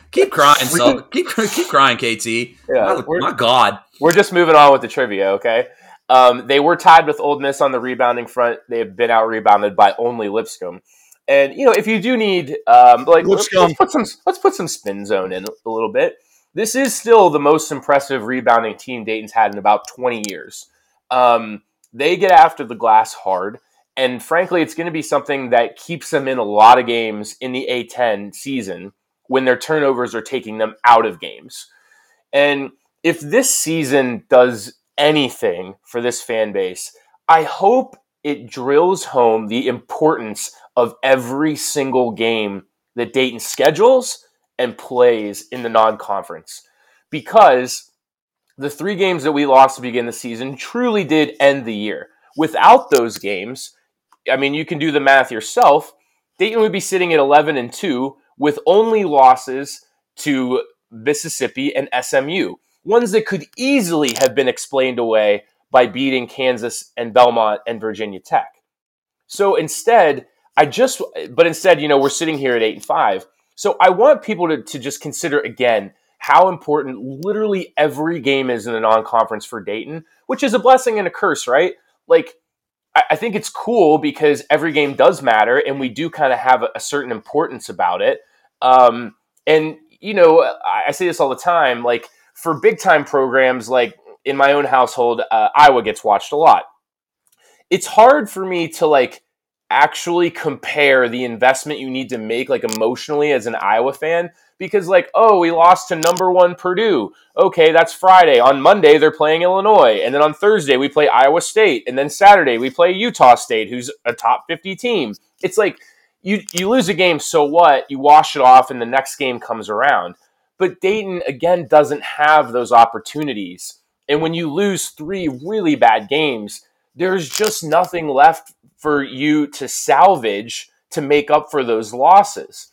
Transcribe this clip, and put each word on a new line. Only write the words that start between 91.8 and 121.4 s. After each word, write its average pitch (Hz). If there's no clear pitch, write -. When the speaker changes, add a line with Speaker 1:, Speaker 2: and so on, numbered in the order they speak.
Speaker 2:
like, 120
for 160
big-time 175
programs, 127
like, 123
in 139
my 139
own 143
household, 120
uh, 110
Iowa 139
gets 104
watched 101
a 147
lot. 135
It's 185
hard 247
for 190
me 175
to, 160
like, 135
actually 165
compare 139
the 123
investment 123
you 131
need 131
to 123
make, 117
like, 123
emotionally 123
as 120
an 113
Iowa 117
fan, 170
because, 190
like, 180
oh, 214
we 170
lost 170
to 180
number 180
one 180
Purdue. 180
Okay, 165
that's 165
Friday. 180
On 135
Monday, 156
they're 151
playing 156
Illinois. 185
And 123
then 147
on 151
Thursday, 170
we 139
play 147
Iowa 139
State. 185
And 127
then 143
Saturday, 165
we 131
play 175
Utah 190
State, 110
who's 123
a 117
top 117
fifty 180
team. 170
It's 180
like, -
you, 190
you 185
lose 226
a 202
game, 170
so 156
what? 147
You 139
wash 147
it 143
off, 127
and 127
the 117
next 127
game 127
comes 110
around. 107
But 180
Dayton, 190
again, 165